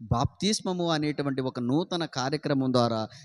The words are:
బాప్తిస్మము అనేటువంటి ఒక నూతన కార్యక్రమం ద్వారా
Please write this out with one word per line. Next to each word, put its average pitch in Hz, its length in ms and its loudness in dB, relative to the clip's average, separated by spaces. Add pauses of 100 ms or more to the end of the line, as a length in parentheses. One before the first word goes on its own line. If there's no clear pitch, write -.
బాప్తిస్మము 175 880 0
అనేటువంటి 147 500 -2
ఒక 127 180 -4
నూతన 156 460 0
కార్యక్రమం 135 680 0
ద్వారా 113 340 4 (160)